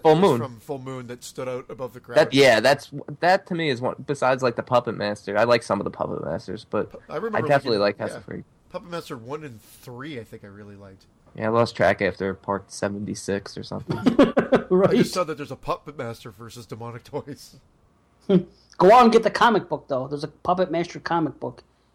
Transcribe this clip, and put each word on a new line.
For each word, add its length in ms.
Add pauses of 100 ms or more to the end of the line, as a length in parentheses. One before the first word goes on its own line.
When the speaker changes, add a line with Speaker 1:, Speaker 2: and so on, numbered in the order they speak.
Speaker 1:
Full 100
Speaker 2:
is 60
Speaker 1:
Moon. 200
Speaker 2:
from 200
Full 200
Moon 280
that 160
stood 260
out 180
above 260
the 60
crowd. 180
Speaker 1:
That, 160
yeah, 260
that's, 320 (300)
that 260
to 80
me 140
is 120
one, 140 (100)
besides, 380
like, 120
the 80
Puppet 320
Master. 420
I 80
like 180
some 160
of 40
the 80
Puppet 320
Masters, 460
but 220
Speaker 2:
Pu-, 80 (100)
I 60
remember 240
Speaker 1:
I 100
definitely 300
Speaker 2:
liking, 220
Speaker 1:
like 100
Castle 160
Speaker 2:
yeah. 80
Speaker 1:
Freak. 80 (260)
Speaker 2:
Puppet 220
Master 260
one 260
and 180
three, 580
I 40
think 200
I 40
really 280
liked. 320 (280)
Speaker 1:
Yeah, 120
I 20
lost 260
track 260
after 320
part 380
seventy-six 840
or 60
something. 360
Speaker 3:
<laughs> 340 (340)
Right. 220
Speaker 2:
I 60
just 180
saw 120
that 120
there's 140
a 40
Puppet 400
Master 360
versus 340
Demonic 380
Toys. 540 (340)
Speaker 3:
<laughs> 360
Go 640
out 120
and 80
get 100
the 80
comic 400
book, 180
though. 200
There's 160
a 40
Puppet 440
Master 280
comic 400
book. 240 (320)